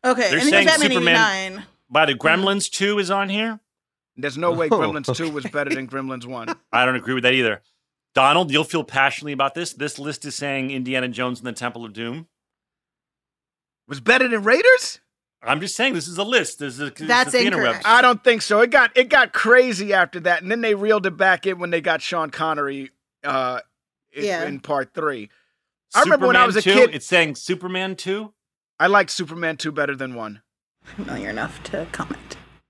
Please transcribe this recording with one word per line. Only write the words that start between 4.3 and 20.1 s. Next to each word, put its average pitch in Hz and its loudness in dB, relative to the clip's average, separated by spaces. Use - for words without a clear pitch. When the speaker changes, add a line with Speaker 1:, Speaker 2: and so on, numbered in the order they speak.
Speaker 3:
no 170 0
way 165 -2
Speaker 4:
<laughs> 147 -2
Oh, 208 4
Speaker 3:
Gremlins 139 -4
two 165 -6
was 143 -10
Speaker 4:
okay. - -10
Speaker 3:
better 143 -4
than 131 -8
Gremlins 131 -10
one. 120 -12
Speaker 2:
I 123 4
don't 127 2
agree 127 -4
with 127 -4
that 123 4
either. 117 0
Donald, 147 4
you'll 151 2
feel 156 -4
passionately 139 -2
about 135 -2
this. 170 -10
This 139 -10
list 143 -12
is 131 -12
saying 135 -6
Indiana 127 -4
Jones 123 -6
and 123 -14
the 117 -10
Temple 117 -10
of 110 -18
Doom. 117 -12
Speaker 3:
Was 139 -12
better 247 4
than 220 -2
Raiders? 440 4
Speaker 2:
I'm 135 0
just 190 -8
saying 254 -2
this 156 -6
is 170 -12
a 196 -4
list. 220 0
This 139 -8
is 135 -14
a, 143 -10
Speaker 1:
That's 247 2
Speaker 2:
it's - -6
the 233 0
Speaker 1:
incorrect. 233 0
Speaker 2:
interwebs. 208 2
Speaker 3:
I 240 8
don't 247 4
think 233 4
so. 208 2
It 240 4
got, 262 4
it 254 4
got 269 4
crazy 220 4
after 180 2